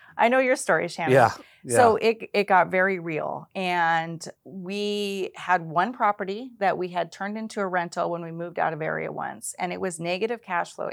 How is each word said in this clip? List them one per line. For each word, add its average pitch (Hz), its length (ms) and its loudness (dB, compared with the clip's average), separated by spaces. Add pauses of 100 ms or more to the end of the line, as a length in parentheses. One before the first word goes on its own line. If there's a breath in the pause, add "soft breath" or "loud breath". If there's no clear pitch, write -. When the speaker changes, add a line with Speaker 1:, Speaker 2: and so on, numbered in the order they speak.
(180 soft breath)
Speaker 1:
I 226 120 6
know 262 100 4
your 262 160 4
story, 170 320 2
Shannon. 160 240 -2
Speaker 2:
Yeah. 123 200 8 (360 loud breath)
Speaker 1:
So 208 340 6
Speaker 2:
Yeah. 220 60 4
Speaker 1:
it, 226 260 0
it 202 140 2
got 175 240 6
very 185 280 2
real. 151 540 -6
And 165 720 -2 (340)
we 202 760 -4
had 180 260 0
one 170 320 0
property 208 680 -2
that 196 180 2
we 180 120 -4
had 170 220 -4
turned 208 260 -8
into 220 220 -8
a 196 80 -2
rental 175 420 -2
when 170 140 -6
we 165 80 -10
moved 170 260 -8
out 160 160 2
of 151 80 -6
area 156 300 -4
once. 143 480 -8
And 180 120 -4
it 180 100 -8
was 175 180 -6
negative 185 420 -4
cash 175 300 -4
flow, - 220 -6